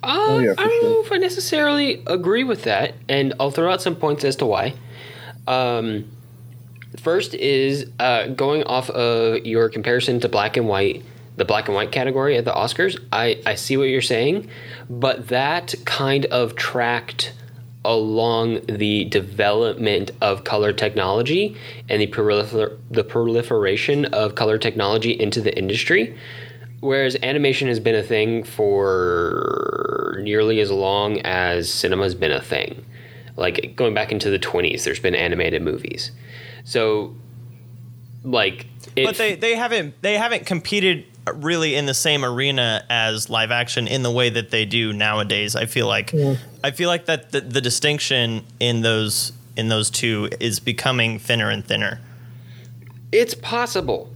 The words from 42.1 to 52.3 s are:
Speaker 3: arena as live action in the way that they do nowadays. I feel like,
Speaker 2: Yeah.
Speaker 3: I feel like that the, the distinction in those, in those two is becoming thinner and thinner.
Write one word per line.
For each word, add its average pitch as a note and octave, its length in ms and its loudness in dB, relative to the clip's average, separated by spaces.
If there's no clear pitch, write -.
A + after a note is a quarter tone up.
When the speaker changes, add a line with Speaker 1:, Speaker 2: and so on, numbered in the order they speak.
Speaker 3:
arena B2 640 0
as A2 400 0
live A2+ 220 0
action A#2+ 360 -2
in C3 160 0
the A#2+ 80 0
way B2 180 4
that A2 220 -2
they A2 140 2
do A2 280 0
nowadays. G#2 600 0
I A2+ 100 0
feel A2+ 220 0
like, G#2+ 260 -2
Speaker 2:
Yeah. C#3 220 2
Speaker 3:
I C#3 80 0
feel F3 180 -2
like E3+ 160 -2
that - 260 -2
the, C#3 100 0
the C3 200 -2
distinction A#2+ 840 0
in A#2+ 220 2
those, A2 500 2
in A2+ 140 0
those G#2+ 200 2
two G#2+ 400 -2
is A2+ 200 -2
becoming A#2+ 600 0
thinner A2+ 300 0
and G#2+ 160 -2
thinner. G#2+ 340 -2